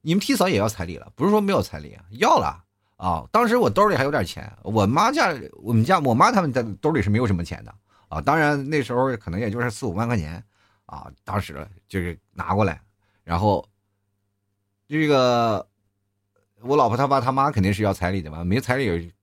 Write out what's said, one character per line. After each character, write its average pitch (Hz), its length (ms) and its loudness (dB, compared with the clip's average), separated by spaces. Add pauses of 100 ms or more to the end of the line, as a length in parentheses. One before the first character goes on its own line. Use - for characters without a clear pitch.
你 160 140 -2
们 202 60 2
替 277 140 0
嫂 196 140 2
也 165 80 2
要 101 100 2
彩 95 200 -6
礼 87 100 -12
了， - 180 -18
不 135 120 -2
是 202 40 2
说 214 80 4
没 202 140 0
有 180 80 2
彩 - 200 -8
礼 73 120 -18
啊， - 100 -20 (100)
要 202 260 2
了 85 260 -4 (320)
啊。 82 340 -4
当 233 160 4
时 233 120 2
我 196 100 4
兜 190 180 4
里 202 80 2
还 131 100 2
有 143 60 0
点 131 140 -2
钱， - 260 -12 (120)
我 104 240 2
妈 180 260 2
家， 247 220 0 (220)
我 104 140 -10
们 110 140 4
家， 180 140 4
我 135 160 2
妈 196 180 6
他 208 80 4
们 160 100 0
在 123 120 0 (180)
兜 151 120 0
里 131 100 2
是 101 80 0
没 104 80 2
有 127 80 0
什 101 100 2
么 85 80 -4
钱 - 180 -12
的 55 120 -20 (340)
啊。 78 140 -6
当 147 160 2
然 147 320 0
那 151 120 0
时 120 120 -6
候 131 240 0
可 - 120 -12
能 85 80 -4
也 110 120 -2
就 117 100 -6
是 120 100 -2
四 110 140 -10
五 104 80 -4
万 110 160 -4
块 120 80 0
钱 82 260 -6 (440)
啊， - 220 -16 (160)
当 101 140 -4
时 76 300 -8 (200)
就 95 120 -4
是 87 180 -8 (140)
拿 90 220 -4
过 104 100 2
来， 85 160 -4 (420)
然 85 160 -4
后 101 300 0 (1200)
这 156 180 0
个 123 600 2 (960)
我 131 140 0
老 131 120 4
婆 110 80 0
她 139 100 2
爸 135 140 2
她 123 100 0
妈 135 200 2
肯 107 120 0
定 98 120 2
是 101 80 -2
要 101 100 2
彩 90 180 -2
礼 95 120 -4
的 76 80 -12
嘛， 80 120 -10
没 95 180 0
彩 127 160 -2
礼 85 360 -4 (100)